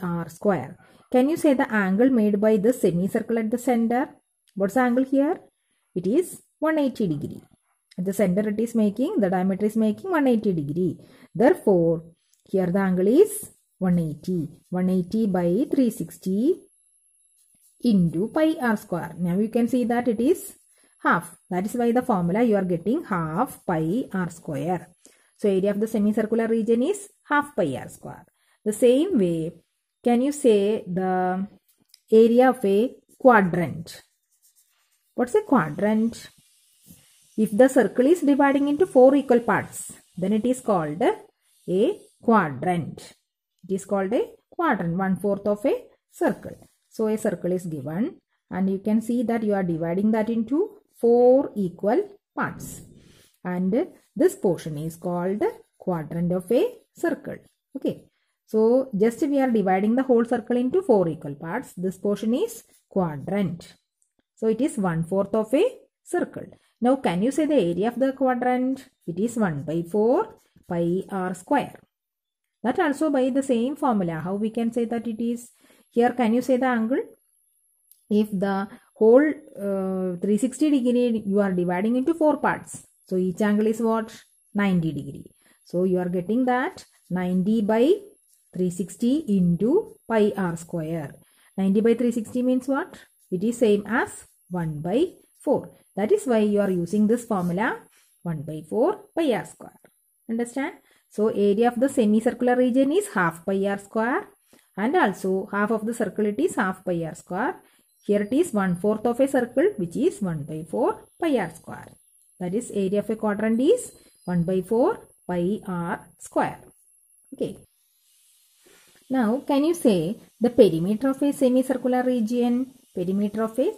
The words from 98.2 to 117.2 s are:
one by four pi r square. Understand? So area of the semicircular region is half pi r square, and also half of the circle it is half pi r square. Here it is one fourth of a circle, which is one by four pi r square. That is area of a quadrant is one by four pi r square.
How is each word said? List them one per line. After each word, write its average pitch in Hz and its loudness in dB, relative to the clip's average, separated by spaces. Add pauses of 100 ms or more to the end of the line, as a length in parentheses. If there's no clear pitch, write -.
one 160 -6
by 156 -10
four 269 0 (100)
pi 320 0
r 170 -2
square. - -20 (500)
Understand? 240 -6 (360)
So 214 0
area 202 2
of 233 -2
the 269 2
semicircular 233 2
region 254 4
is 403 0
half 175 -2
pi 196 -2
r 202 -2
square, 240 -4 (480)
and 233 0
also 196 0
half 208 -2
of 220 -2
the 233 -4
circle 208 -2
it 208 -4
is 339 0
half 190 -4
pi 170 -2
r 156 -10
square. - -6 (460)
Here 202 2
it 208 -4
is 302 0
one 190 0
fourth 208 -2
of 240 -2
a 277 4
circle, 277 0
which 170 -6
is 262 -2
one 160 -4
by 156 -10
four 294 -2 (160)
pi 320 0
r 185 -2
square. - -18 (520)
That 180 -6
is 240 -6
area 196 -2
of 202 -8
a 220 -2
quadrant 220 -2
is 415 0 (320)
one 175 0
by 190 -2
four 254 0 (260)
pi 180 -2
r 175 -6 (120)
square. - -4 (760)